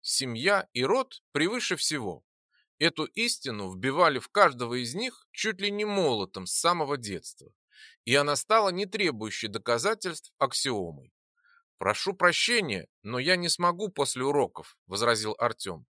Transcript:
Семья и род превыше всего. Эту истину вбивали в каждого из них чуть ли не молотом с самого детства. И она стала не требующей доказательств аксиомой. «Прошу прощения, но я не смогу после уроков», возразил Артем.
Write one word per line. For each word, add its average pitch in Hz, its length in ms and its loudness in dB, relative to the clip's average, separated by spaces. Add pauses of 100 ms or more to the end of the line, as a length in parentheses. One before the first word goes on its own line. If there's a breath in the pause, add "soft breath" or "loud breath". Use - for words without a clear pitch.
Семья 135 720 0
и 120 100 0
род 240 380 0 (120)
превыше 190 420 0
всего. 107 480 -4 (580)
Эту 160 220 0
истину 131 680 -4
вбивали 135 480 2
в - 120 -8
каждого 127 520 4
из 120 140 -6
них 240 360 -8
чуть 202 300 -4
ли 202 80 0
не 202 160 -4
молотом 117 640 0
с - 60 -6
самого 160 440 2
детства. 101 560 -10 (520 loud breath)
И 120 100 2
она 143 200 2
стала 214 340 4
не 185 180 -4
требующей 113 600 -2
доказательств 135 920 -2
аксиомой. 92 760 -4 (640 soft breath)
«Прошу - 360 0
прощения, 175 760 2 (160)
но 120 160 -4
я 165 160 2
не 175 140 -4
смогу 175 400 0
после 135 340 -2
уроков», 135 540 0 (100)
возразил 107 500 0
Артем. 101 480 -4 (100)